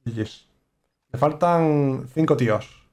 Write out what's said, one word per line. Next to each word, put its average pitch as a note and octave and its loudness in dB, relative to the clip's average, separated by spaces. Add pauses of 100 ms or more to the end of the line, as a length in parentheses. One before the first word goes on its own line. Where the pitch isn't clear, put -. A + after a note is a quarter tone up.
G A2 -6
Gs. - -10 (640)
Le B2 -8
faltan D3 0
cinco D#3 2
tíos. A2 -2